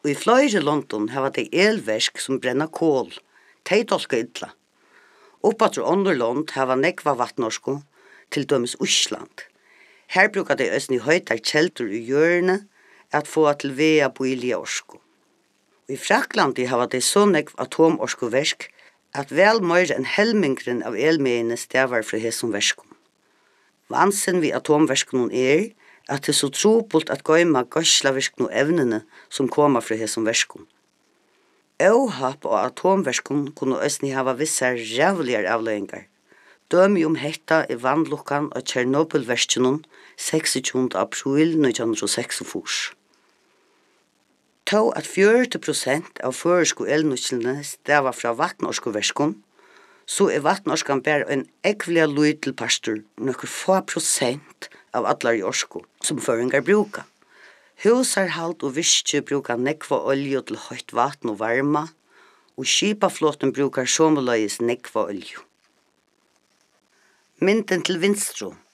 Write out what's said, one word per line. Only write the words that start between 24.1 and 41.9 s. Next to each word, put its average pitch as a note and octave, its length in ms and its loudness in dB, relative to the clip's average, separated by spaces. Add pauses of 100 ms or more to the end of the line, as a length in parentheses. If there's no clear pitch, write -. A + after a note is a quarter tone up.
við D3 160 0
atomverskunum C#3 720 2
er, C#3+ 440 2 (360)
at C#3+ 160 -4
tað D3+ 80 0
er - 60 2
so C#3+ 100 0
trupult G#3+ 640 2
at C#3 100 -8
goyma D#3 400 4 (120)
geislavirknu C3+ 760 0
evnini B2+ 540 0 (260)
sum - 220 -2
koma C#3+ 340 2
frá A2 140 -4
hesum A2 280 -4
verskum. - 380 -2 (1120)
Óhapp E3+ 680 2
á G#2 160 2
atomverskum D3 880 0
kunnu C3 320 -2
eisini C#3 300 -4
hava C3 240 0
vissar B2+ 400 -2
rævligar B2 640 0
avleiðingar. G#2 640 -4 (640)
Dømi F3+ 340 4
um D#3 160 0
hetta D#3 480 0
er A#2+ 140 -4
vanlukkan C#3+ 760 -2
á - 80 -4
Tjernobylverkinum C3 1160 0 (340)
seksogtjúgunda B2+ 880 -2
apríl D3+ 540 0
nítjan A#2 320 0